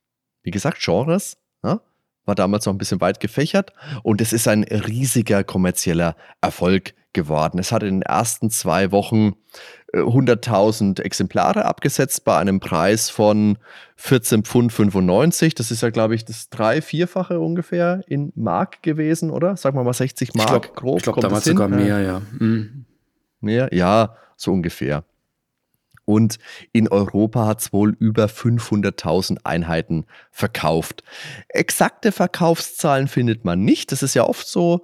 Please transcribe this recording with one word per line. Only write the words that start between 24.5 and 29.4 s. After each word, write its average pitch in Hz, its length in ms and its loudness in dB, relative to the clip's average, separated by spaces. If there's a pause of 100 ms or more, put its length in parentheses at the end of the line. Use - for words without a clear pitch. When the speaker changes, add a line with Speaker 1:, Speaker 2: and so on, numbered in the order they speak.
Speaker 1:
ungefähr. 80 500 -2 (1000)
Und 110 360 2 (340)
in 110 140 4
Europa 104 580 0
hat's 110 260 -2
wohl 104 280 2
über 110 280 2
fünfhunderttausend 98 1160 -2